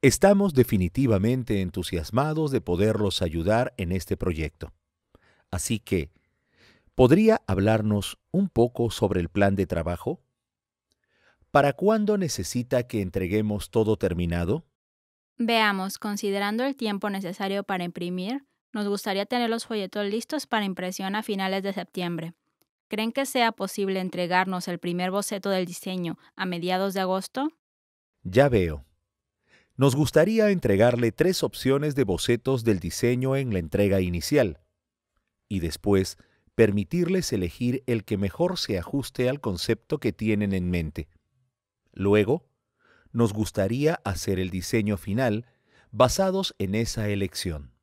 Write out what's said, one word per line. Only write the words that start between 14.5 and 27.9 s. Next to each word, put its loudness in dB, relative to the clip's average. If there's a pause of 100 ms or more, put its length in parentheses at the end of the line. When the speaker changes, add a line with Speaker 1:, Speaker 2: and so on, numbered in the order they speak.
Speaker 2:
Veamos, 2
considerando -4
el -4
tiempo -4
necesario -6
para -4
imprimir, -6 (280)
nos -4
gustaría -2
tener -2
los -4
folletos -6
listos -6
para -2
impresión -6
a -4
finales -2
de -4
septiembre. -6 (540)
¿Creen -4
que -2
sea 0
posible -4
entregarnos -2
el -6
primer -4
boceto -4
del 0
diseño -8 (180)
a -6
mediados -2
de -2
agosto? -4 (720)